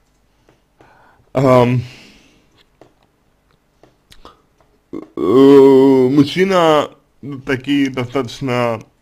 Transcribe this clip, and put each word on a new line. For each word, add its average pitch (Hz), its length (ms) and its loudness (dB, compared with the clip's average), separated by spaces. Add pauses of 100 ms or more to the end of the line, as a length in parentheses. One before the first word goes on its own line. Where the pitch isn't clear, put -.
(1300)
Ам, 127 480 0 (3000)
э, - 80 -16 (160)
мужчина 139 1800 2 (540)
такие 139 440 -4
достаточно 123 920 -6 (220)